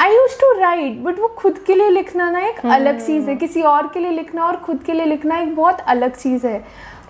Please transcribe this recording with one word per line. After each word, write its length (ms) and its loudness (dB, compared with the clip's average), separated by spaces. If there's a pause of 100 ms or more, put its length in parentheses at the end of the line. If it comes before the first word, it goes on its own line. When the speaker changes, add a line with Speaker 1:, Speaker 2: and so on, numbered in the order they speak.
Speaker 1:
I 100 4
used 300 4
to 220 4
write, 440 0
but 140 -4
वो 80 0
खुद 300 -2
के 160 0
लिए 160 4
लिखना 400 0
ना 100 -2
एक 260 -4
अलग 280 2
Speaker 2:
हम्म। 120 -10
Speaker 1:
चीज़ 240 -2
है। 60 -2
किसी 260 -4
और 240 2
के 140 -8
लिए 100 -4
लिखना 340 -6
और 120 -2
खुद 260 -6
के 100 -4
लिए 140 0
लिखना 320 -2
एक 180 -4
बहुत 240 2
अलग 360 0
चीज़ 300 -2
है। 180 -6 (460)